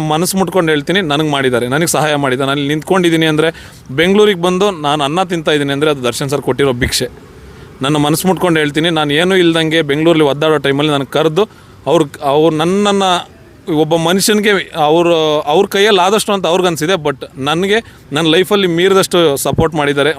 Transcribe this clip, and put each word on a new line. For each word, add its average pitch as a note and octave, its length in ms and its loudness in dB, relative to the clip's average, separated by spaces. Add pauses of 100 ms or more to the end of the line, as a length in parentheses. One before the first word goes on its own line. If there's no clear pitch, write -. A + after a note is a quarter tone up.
(100)
ಮನಸ್ಸು E3 280 -2
ಮುಟ್ಕೊಂಡು E3+ 340 0
ಹೇಳ್ತೀನಿ, D#3 280 0 (100)
ನನಗೆ D3+ 240 0
ಮಾಡಿದ್ದಾರೆ, B2 400 0
ನನಗೆ D#3+ 200 0
ಸಹಾಯ D3+ 200 0 (100)
ಮಾಡಿದ್ದಾರೆ. C3+ 260 -2
ನಾನು C#3+ 120 -2
ಇಲ್ಲಿ C#3 120 -2
ನಿಂತ್ಕೊಂಡಿದ್ದೀನಿ E3 580 0
ಅಂದರೆ D#3 160 2 (500)
ಬೆಂಗಳೂರಿಗೆ G3 480 2
ಬಂದು F3+ 200 0 (200)
ನಾನು D3 200 0
ಅನ್ನ E3 240 -2
ತಿಂತಾ E3 260 -2
ಇದ್ದೀನಿ C#3+ 200 -2
ಅಂದರೆ D3+ 180 0
ಅದು C3+ 140 -8
ದರ್ಶನ್ C3 240 -4
ಸರ್ C#3 160 -2
ಕೊಟ್ಟಿರೋ C3+ 340 0
ಭಿಕ್ಷೆ. B2+ 240 -2 (760)
ನನ್ನ D3 120 0 (100)
ಮನಸ್ಸು D3+ 240 -2
ಮುಟ್ಕೊಂಡು E3+ 320 0
ಹೇಳ್ತೀನಿ, D3+ 360 -2
ನಾನು D3 220 -2
ಏನೂ F#3 240 2
ಇಲ್ದಂಗೆ E3 360 2 (100)
ಬೆಂಗಳೂರಲ್ಲಿ D#3 420 2
ಒದ್ದಾಡೋ D#3 340 0
ಟೈಮಲ್ಲಿ C#3+ 300 0
ನನಗೆ C#3 200 -4
ಕರೆದು D#3+ 280 2 (480)
ಅವ್ರು, D#3+ 140 2 (260)
ಅವ್ರು D#3 200 2 (100)
ನನ್ನನ್ನು, G3 480 0 (720)
ಒಬ್ಬ D#3 100 0 (140)
ಮನುಷ್ಯನಿಗೆ G#3 440 2 (360)
ಅವರು, E3+ 280 4 (380)
ಅವ್ರ F#3+ 100 4 (100)
ಕೈಯಲ್ಲಿ G3 320 2
ಆದಷ್ಟು G#3 300 0
ಅಂತ F#3 160 -4
ಅವ್ರಿಗನ್ಸಿದೆ. F3+ 420 0 (120)
But C#3 120 -4 (320)
ನನಗೆ G3 280 0 (360)
ನನ್ನ E3 120 0 (100)
ಲೈಫಲ್ಲಿ F#3 320 0 (100)
ಮೀರಿದಷ್ಟು F#3+ 400 2 (280)
ಸಪೋರ್ಟ್ D#3+ 340 0
ಮಾಡಿದ್ದಾರೆ, C#3+ 380 0